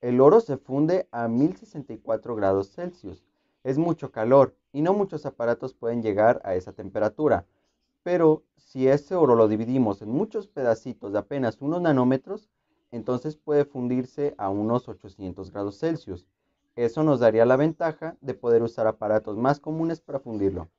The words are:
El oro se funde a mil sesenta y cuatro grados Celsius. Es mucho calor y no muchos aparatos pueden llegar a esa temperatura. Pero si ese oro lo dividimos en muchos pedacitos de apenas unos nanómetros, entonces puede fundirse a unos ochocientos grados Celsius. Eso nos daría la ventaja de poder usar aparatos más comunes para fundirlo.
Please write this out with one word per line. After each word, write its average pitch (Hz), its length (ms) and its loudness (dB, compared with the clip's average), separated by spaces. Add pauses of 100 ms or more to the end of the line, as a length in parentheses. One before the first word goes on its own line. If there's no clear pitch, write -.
El 123 200 0
oro 160 200 8
se 147 160 -6
funde 156 540 -2
a 117 180 -4
mil 139 280 0
sesenta 147 360 -16
y 110 60 -14
cuatro 113 360 -6
grados 98 360 0
Celsius. 175 540 -14 (400)
Es 131 120 -2
mucho 160 340 -4
calor 127 460 4 (160)
y 143 80 -6
no 170 140 2
muchos 196 320 -4
aparatos 120 480 -4
pueden 117 280 -6
llegar 110 420 2
a 95 100 -4
esa 92 180 -6
temperatura. 107 720 -2 (580)
Pero 165 400 2 (140)
si 131 320 -2
ese 143 260 0
oro 151 200 6
lo 113 120 6
dividimos 110 540 0
en 107 100 -12
muchos 202 380 -4
pedacitos 117 640 -4
de 104 60 0
apenas 135 420 -6
unos 165 220 -4
nanómetros, 135 680 0 (420)
entonces 127 460 -6
puede 147 300 0
fundirse 127 720 -4
a 101 100 -6
unos 104 400 -2
ochocientos 92 600 -14
grados 101 280 -8
Celsius. 160 480 -6 (500)
Eso 120 260 -2
nos 147 180 2
daría 113 240 6
la 127 120 4
ventaja 160 680 -2
de 131 100 -8
poder 117 300 2
usar 113 240 -2
aparatos 107 500 -2
más 135 240 0
comunes 160 400 -6
para 139 180 -10
fundirlo. 98 500 -4 (100)